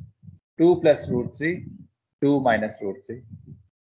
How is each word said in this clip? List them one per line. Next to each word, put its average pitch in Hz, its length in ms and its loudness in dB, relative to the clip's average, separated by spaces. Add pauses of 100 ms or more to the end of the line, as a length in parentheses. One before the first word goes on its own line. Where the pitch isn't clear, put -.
(580)
Two 170 240 4
plus 151 260 4
root 123 300 -4
three, 165 280 -6 (540)
two 139 200 2
minus 110 420 0
root 98 140 -6 (100)
three, 120 160 -14 (680)